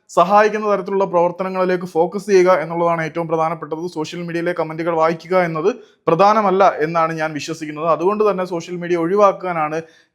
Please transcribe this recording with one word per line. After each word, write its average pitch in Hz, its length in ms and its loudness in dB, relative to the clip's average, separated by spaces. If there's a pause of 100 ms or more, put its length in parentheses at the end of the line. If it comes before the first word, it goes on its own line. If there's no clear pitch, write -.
സഹായിക്കുന്ന 208 680 2
തരത്തിലുള്ള 190 280 -2
പ്രവർത്തനങ്ങളിലേക്ക് 180 800 0
ഫോക്കസ് 180 400 -2
ചെയ്യുക 185 260 4
എന്നുള്ളതാണ് 165 500 0
ഏറ്റവും 160 260 -6
പ്രധാനപ്പെട്ടത്. 160 640 -4
സോഷ്യൽ 160 320 -8
മീഡിയയിലെ 170 380 -4
കമന്റുകൾ 160 360 -4
വായിക്കുക 165 420 0
എന്നത് 170 380 0 (320)
പ്രധാനമല്ല 196 640 4
എന്നാണ് 160 440 -2
ഞാൻ 156 200 -4
വിശ്വസിക്കുന്നത്. 151 540 -8
അതുകൊണ്ട് 196 440 2
തന്നെ 185 140 -2
സോഷ്യൽ 175 300 -8
മീഡിയ 175 200 -4
ഒഴിവാക്കാനാണ് 170 840 0 (340)